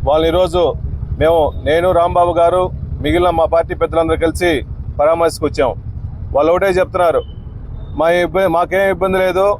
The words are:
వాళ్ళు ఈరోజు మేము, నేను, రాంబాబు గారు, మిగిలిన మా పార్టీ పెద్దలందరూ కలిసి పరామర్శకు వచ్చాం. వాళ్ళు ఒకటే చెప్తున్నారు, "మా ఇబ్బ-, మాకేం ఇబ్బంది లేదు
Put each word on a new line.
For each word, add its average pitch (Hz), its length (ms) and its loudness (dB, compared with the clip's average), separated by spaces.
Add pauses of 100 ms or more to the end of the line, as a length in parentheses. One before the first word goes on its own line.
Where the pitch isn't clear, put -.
వాళ్ళు 156 240 2
ఈరోజు 170 460 2 (460)
మేము, 156 340 2 (100)
నేను, 170 280 2
రాంబాబు 175 400 2
గారు, 175 400 2 (300)
మిగిలిన 170 280 2
మా 165 160 2
పార్టీ 165 300 0
పెద్దలందరూ 160 420 0
కలిసి 165 480 0 (340)
పరామర్శకు 160 460 2
వచ్చాం. 135 280 0 (600)
వాళ్ళు 151 180 4
ఒకటే 180 160 2
చెప్తున్నారు, 175 560 2 (720)
"మా 156 140 2
ఇబ్బ-, 175 360 2
మాకేం 175 440 2
ఇబ్బంది 185 280 0
లేదు 185 420 2